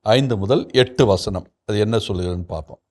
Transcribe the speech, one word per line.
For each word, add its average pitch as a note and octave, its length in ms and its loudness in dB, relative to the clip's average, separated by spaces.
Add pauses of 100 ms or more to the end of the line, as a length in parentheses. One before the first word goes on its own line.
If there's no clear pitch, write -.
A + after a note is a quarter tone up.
ஐந்து A#2+ 360 2
முதல் G#2 360 -2
எட்டு B2+ 340 2
வசனம். F#2+ 460 -2 (120)
அது G#2 140 -4
என்ன A2 180 0
சொல்லுகிறதுன்னு F2+ 480 -4
பார்ப்போம். D#2+ 360 -12 (100)